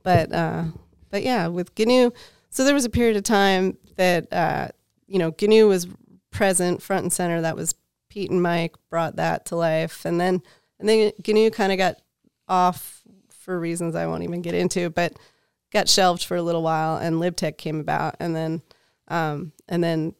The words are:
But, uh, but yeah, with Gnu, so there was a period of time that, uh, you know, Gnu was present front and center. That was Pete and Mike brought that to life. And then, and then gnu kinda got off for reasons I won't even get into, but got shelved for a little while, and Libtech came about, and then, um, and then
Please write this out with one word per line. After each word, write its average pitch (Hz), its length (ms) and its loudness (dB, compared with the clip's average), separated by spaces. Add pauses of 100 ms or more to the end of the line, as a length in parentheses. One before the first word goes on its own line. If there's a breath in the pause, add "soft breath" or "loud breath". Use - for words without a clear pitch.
But, 175 320 2
uh, 165 320 -2 (460)
but 202 120 -4
yeah, 220 240 0
with 175 300 -6
Gnu, 240 340 4 (380 loud breath)
so - 140 -2
there 285 100 4
was 277 120 2
a 226 40 -4
period 233 280 2
of 196 60 -4
time 196 540 2 (180)
that, 180 380 2
uh, 165 340 -2 (400)
you 196 120 -2
know, 165 200 -2
Gnu 214 280 8
was 180 200 2 (440)
present 185 500 0
front 190 220 -4
and 180 100 -2
center. 170 280 -2
That 160 140 -4
was 165 200 -4 (340)
Pete 185 220 -8
and 185 100 2
Mike 170 340 -2 (140)
brought 165 280 -4
that 165 280 -2
to 170 100 -8
life. 165 500 -2
And 170 140 0
then, 180 220 0 (380 soft breath)
and 208 100 -2
then 220 220 4 (140)
gnu 220 260 4
kinda 190 260 0
got 185 240 -2 (460)
off 180 540 0 (280)
for - 280 -10
reasons 170 380 -4
I 165 120 -4
won't 165 160 -4
even 175 180 -6
get 175 120 -6
into, 175 360 -2
but 175 240 -2 (580 soft breath)
got 208 160 0
shelved 180 380 4
for 180 100 -6
a 175 60 -2
little 170 220 -2
while, 160 340 -2
and 165 200 -2
Libtech 170 400 -4
came 156 220 -6
about, 156 400 -4
and 170 160 -4
then, 160 260 -4 (460 soft breath)
um, 156 460 -4 (160)
and 175 140 -2
then 160 360 -2